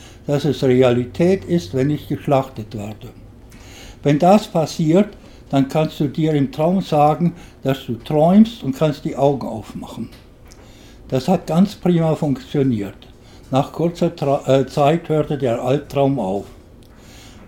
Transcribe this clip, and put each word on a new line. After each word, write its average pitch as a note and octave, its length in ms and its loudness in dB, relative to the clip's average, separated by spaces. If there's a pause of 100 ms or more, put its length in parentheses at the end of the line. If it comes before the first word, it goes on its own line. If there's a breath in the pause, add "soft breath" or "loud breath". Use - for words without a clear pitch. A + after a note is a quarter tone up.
(260 loud breath)
dass C#3+ 200 -2
es C#3+ 180 -2
Realität B2+ 840 2
ist, E3+ 300 -2
wenn C3+ 160 0
ich D3 160 -6
geschlachtet C3+ 680 -4
werde. G#2+ 340 -12 (920 loud breath)
Wenn D3 160 2
das F#3 300 4
passiert, E3 640 0 (400 loud breath)
dann C3+ 180 2
kannst D#3 320 -2
du D3+ 80 0
dir D#3 260 -2
im C#3+ 180 0
Traum F3 300 0
sagen, D3+ 520 2 (280 loud breath)
dass C3+ 240 -2
du B2 80 -6
träumst F3 680 4
und C3+ 120 -4
kannst D3+ 300 -2
die C#3+ 120 -6
Augen C#3 280 2
aufmachen." - 640 -12 (1000 loud breath)
Das C3 180 -2
hat F#3 180 0
ganz F3 300 2
prima E3 400 0
funktioniert. C3 920 -2 (440 loud breath)
Nach C3+ 200 0
kurzer E3+ 440 -2
Tra-, C#3 320 -2
äh, C3+ 180 4
Zeit D3+ 440 0
hörte D3+ 280 0
der B2 240 -2
Albtraum C#3 560 0
auf. - 280 -4 (1040 loud breath)